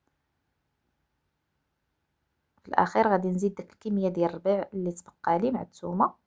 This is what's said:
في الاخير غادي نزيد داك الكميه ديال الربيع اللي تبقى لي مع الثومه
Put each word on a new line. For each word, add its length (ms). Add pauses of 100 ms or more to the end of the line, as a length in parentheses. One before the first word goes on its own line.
(2750)
في 60
الاخير 380
غادي 220
نزيد 260
داك 180
الكميه 360
ديال 200
الربيع 440
اللي 180
تبقى 480
لي 120
مع 100
الثومه 520 (140)